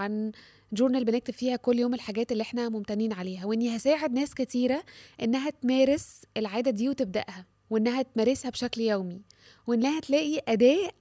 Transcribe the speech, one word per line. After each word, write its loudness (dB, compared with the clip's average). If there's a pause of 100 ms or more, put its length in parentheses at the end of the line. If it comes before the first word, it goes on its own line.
عن -4 (400)
جورنال 2
بنكتب -2
فيها -2
كل 2
يوم 2
الحاجات -4
اللي 0
إحنا -4
ممتنين -4
عليها، -8
وإني 0
هساعد 2
ناس 0
كتيرة 0 (380)
إنها 0
تمارس 2 (140)
العادة -2
دي -2
وتبدأها، -4 (240)
وإنها 2
تمارسها 0
بشكل -6
يومي، -2 (440)
وإنها 2
تلاقي 0
أداة 4 (100)